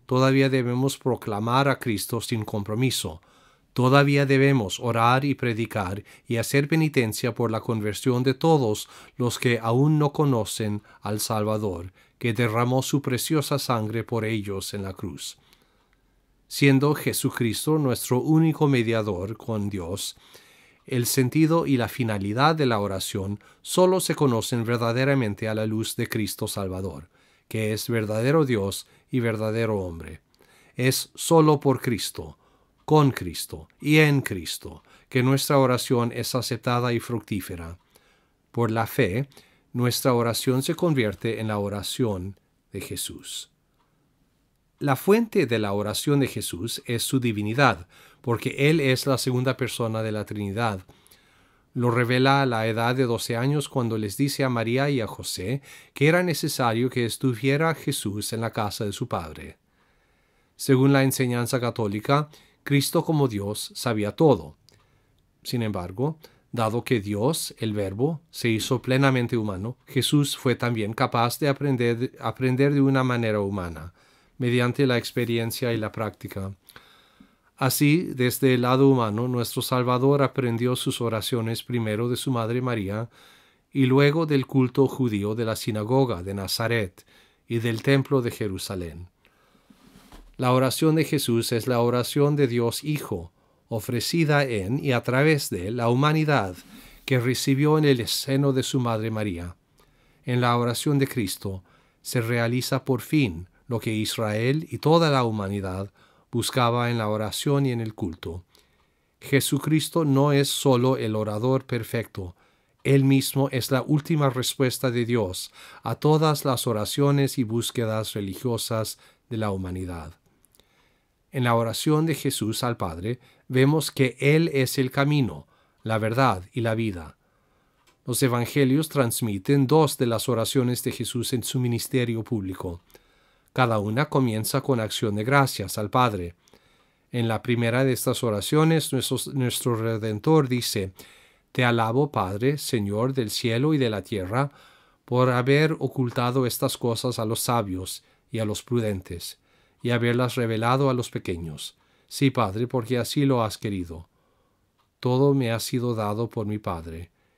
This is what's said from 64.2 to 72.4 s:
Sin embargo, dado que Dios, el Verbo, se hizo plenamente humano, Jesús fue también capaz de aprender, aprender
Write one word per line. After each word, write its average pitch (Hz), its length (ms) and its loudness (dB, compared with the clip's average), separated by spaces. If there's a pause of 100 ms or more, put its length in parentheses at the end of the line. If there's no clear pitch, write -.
Sin 120 180 -4
embargo, 107 560 -4 (340)
dado 117 320 -2
que 117 180 0
Dios, 104 580 -2
el 110 140 -4
Verbo, 104 480 -2 (100)
se - 180 -2
hizo 113 320 0
plenamente 127 560 2
humano, 107 480 -6
Jesús 139 500 0
fue 120 200 0
también 113 380 -2
capaz 120 440 0
de 143 120 0
aprender, 123 720 0
aprender 127 540 0